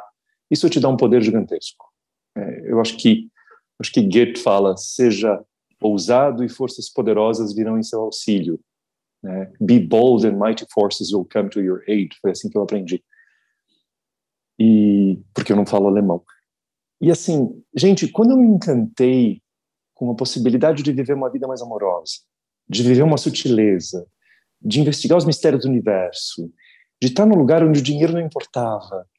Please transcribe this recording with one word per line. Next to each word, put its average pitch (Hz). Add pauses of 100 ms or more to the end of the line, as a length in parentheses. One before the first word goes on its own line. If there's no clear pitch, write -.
(500)
isso 156
te 160
dá 135
um 131
poder 120
gigantesco. 107 (520)
É, -
eu 117
acho 110
que, 110 (520)
acho -
que -
Goethe 117
fala, 98
"Seja 107 (380)
ousado 120
e 120
forças -
poderosas 107
virão 110
em 110
seu 110
auxílio", 98 (640)
né? 95
"Be 117
bold 113
and 101
mighty 110
forces 101
will 95
come 101
to 104
your 92
aid." 101
Foi 98
assim 95
que -
eu 104
aprendi. 95 (1600)
E, 101 (140)
porque -
eu 101
não 101
falo 101
alemão. 196 (800)
E 165
assim, 156 (140)
gente, 180
quando 233
eu 269
me 254
encantei 127 (520)
com 123
a 117
possibilidade 131
de 147
viver 131
uma 135
vida 127
mais 131
amorosa, 101 (500)
de 104
viver 127
uma 151
sutileza, 104 (560)
de 107
investigar 151
os 165
mistérios 147
do 135
universo, 92 (520)
de 127
estar 196
num 214
lugar 160
onde 156
o 135
dinheiro 147
não 170
importava 110 (140)